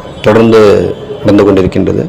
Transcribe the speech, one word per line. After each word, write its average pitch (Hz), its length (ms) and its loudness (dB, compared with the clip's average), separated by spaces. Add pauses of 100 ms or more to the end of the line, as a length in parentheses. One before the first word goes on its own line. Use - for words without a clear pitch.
(220)
தொடர்ந்து 107 720 2 (300)
நடந்து 101 200 2
கொண்டிருக்கின்றது. 95 640 -2